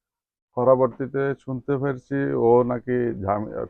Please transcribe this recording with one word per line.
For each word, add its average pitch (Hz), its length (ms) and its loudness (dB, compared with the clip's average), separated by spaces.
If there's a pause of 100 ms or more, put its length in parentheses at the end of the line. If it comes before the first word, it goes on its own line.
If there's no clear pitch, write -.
(560)
পরবর্তীতে 131 840 2
শুনতে 135 380 -6
পেরেছি 139 560 -4
ও 120 300 4
নাকি 120 580 -2
জামি-, 104 480 -4